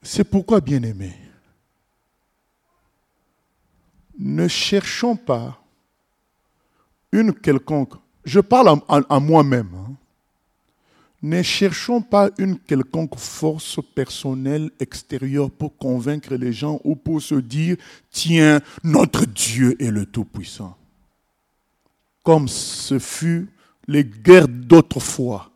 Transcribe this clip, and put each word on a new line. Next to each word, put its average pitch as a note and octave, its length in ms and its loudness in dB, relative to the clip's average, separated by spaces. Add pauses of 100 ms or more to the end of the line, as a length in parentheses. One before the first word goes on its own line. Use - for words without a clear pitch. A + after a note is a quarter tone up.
C'est - 200 -2
pourquoi, G3 380 0
bien-aimés, A2+ 540 -6 (3000)
ne D#3 300 -4
cherchons - 680 -4
pas B2+ 480 -8 (1500)
une G#3+ 220 0
quelconque, C#3+ 600 -2 (320)
je D3 140 2
parle A#3+ 300 6
à, D3+ 60 8 (120)
à, C#3+ 280 2
à C#3 40 4
moi-même, C#3 560 2
hein. G#2 200 -14 (1300)
Ne E3 200 -2
cherchons G3+ 580 -2
pas G3+ 380 2
une F#3+ 180 -2
quelconque D3+ 580 -4
force - 640 -8 (140)
personnelle C3+ 880 -6
extérieure C3+ 720 -6
pour - 260 -10
convaincre C3+ 560 -6
les B2+ 180 -4
gens C#3+ 320 -6
ou D#3+ 120 -2
pour D#3 260 -4
se - 140 -6
dire, « D3 420 -2 (320)
Tiens, D#3 500 4 (240)
notre - 440 2
Dieu A#2+ 520 -2
est B2 120 -4
le G#2 160 -4
Tout-Puissant. » - 680 -12 (1500)
Comme D#3 240 4
ce - 500 -6
fut E3+ 540 -6 (360)
les C#3+ 160 2
guerres C3 440 8
d'autrefois B2 1080 2